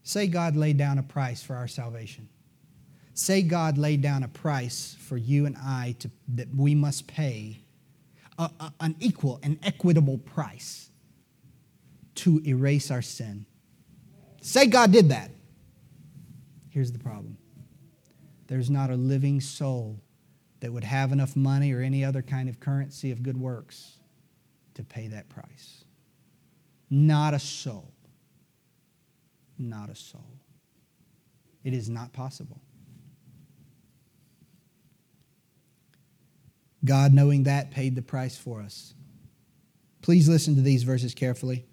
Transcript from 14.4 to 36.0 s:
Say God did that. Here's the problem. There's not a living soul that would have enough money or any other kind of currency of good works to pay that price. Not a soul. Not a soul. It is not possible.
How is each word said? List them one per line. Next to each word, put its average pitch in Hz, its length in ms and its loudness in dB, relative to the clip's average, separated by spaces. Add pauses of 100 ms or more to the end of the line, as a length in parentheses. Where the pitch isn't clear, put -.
Say 277 260 4
God 226 240 8
did 185 200 10
that. 107 200 -2 (1400)
Here's 127 200 -2
the 120 80 -10
problem. 107 380 -12 (1120)
There's 131 200 -2
not 135 220 0
a 127 60 -2
living 135 440 0
soul 120 600 -8 (580)
that 120 140 -10
would 120 100 -8
have 131 300 -2
enough 139 240 0
money 139 360 2
or 123 100 -2
any 135 220 -2
other 135 180 -4
kind 131 260 -6
of 123 100 -10
currency 139 540 -6
of 120 100 -8
good 127 160 -6
works - 540 -12 (840)
to - 80 -14
pay 113 240 -14
that 107 220 -14
price. - 560 -20 (1040)
Not 151 420 4
a 143 60 -2
soul. - 540 -10 (1700)
Not 110 280 -12
a - 40 -18
soul. - 440 -20 (1300)
It 131 100 -4
is 113 160 -6
not 117 240 -10
possible. - 480 -14 (4000)